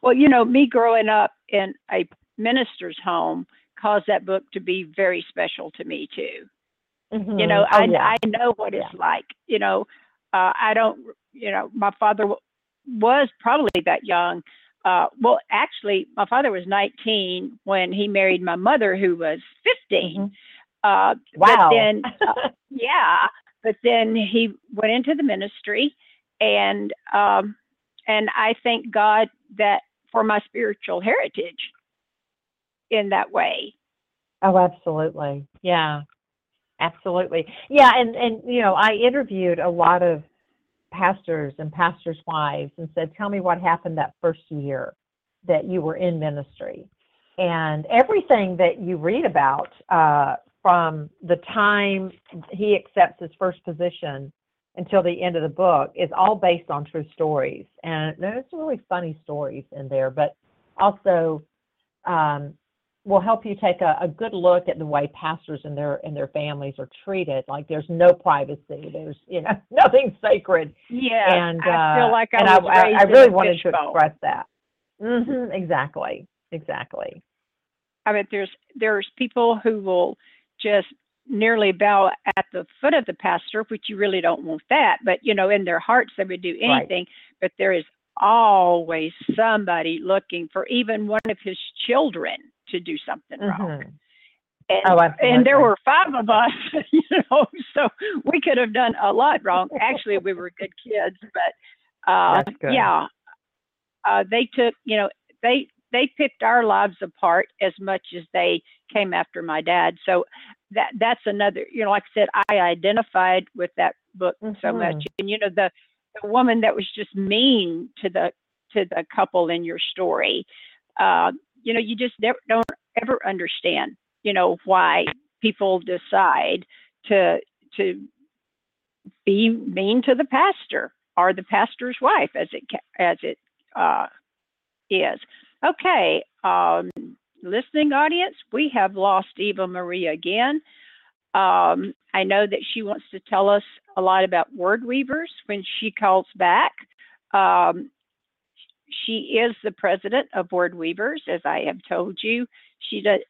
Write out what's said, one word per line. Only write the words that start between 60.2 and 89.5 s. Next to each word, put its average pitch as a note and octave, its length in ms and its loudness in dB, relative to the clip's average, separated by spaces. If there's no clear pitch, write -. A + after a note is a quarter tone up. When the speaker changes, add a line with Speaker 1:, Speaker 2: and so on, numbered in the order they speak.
Speaker 2:
also, F3 640 0
um, D3 480 -2
will G3 140 4
help A3+ 240 0
you G#3 120 -6
take F#3 260 0
a, D#3+ 180 0
a F3+ 80 -4
good - 240 -8
look F3+ 340 2
at F3+ 120 -6
the D#3 80 -8
way D3 280 -2
pastors D#3 500 -10
and D3 120 -10
their, C#3+ 300 -6
and D3+ 100 -10
their C#3 120 -6
families C#3+ 500 -8
are C3+ 100 -14
treated. D#3+ 440 -6
Like, C#3+ 200 -10
there's D3+ 220 -6
no F3 240 4
privacy. D3 760 -4
There's, D#3 260 -14
you F3 140 -8
know, F#3 80 -8
<laughs> - 80 -20
nothing C4 520 4
sacred. F3+ 520 0
Speaker 1:
Yeah, A3+ 460 0
Speaker 2:
And, E3+ 280 -2
Speaker 1:
I D#3+ 360 2
feel A#3+ 80 4
Speaker 2:
uh, A3+ 60 2
Speaker 1:
like A3+ 200 0
I A#3 60 0
Speaker 2:
and G3 100 4
I, F#3 100 8
Speaker 1:
was F3 160 0
Speaker 2:
I, F#3 120 8
Speaker 1:
raised G#3 140 4
Speaker 2:
I G3+ 40 10
Speaker 1:
in G3 60 2
Speaker 2:
really B3+ 180 12
Speaker 1:
a - 20 6
Speaker 2:
wanted F3+ 280 2
to - 60 -12
Speaker 1:
fishbowl. D#3+ 300 -2
Speaker 2:
express D#3 280 2
that. - 240 -6
Mm-hmm, A#3+ 500 -4
exactly, D#3+ 760 -6
exactly. - 720 -12
Speaker 1:
I G#3+ 80 0
mean, G3+ 160 -2
there's, G3+ 200 -6
there's G#3+ 320 -2
people A#3 440 0
who A3 200 0
will F3+ 340 0
just G#3 280 0
nearly A3 440 2
bow G3 380 4
at F#3+ 180 -4
the F3+ 100 -8
foot D4 140 2
of C4+ 100 2
the - 100 -8
pastor, F#3+ 540 -4
which G#3+ 200 -10
you G#3+ 100 -10
really F#3+ 240 -2
don't E3+ 220 0
want D#3+ 260 -8
that. B3+ 340 4
But, F#3 180 0
you A3 120 0
know, G3 160 0
in G3+ 140 2
their E3+ 160 -2
hearts, B3 360 2
they G3 80 -4
would F#3 160 -10
do F3+ 220 -6
Speaker 2:
Right. B3 160 2
Speaker 1:
anything. F3+ 280 -6
But F#3 160 -2
there G3 140 2
is E3 120 -2
always F3 960 4
somebody F#3 640 0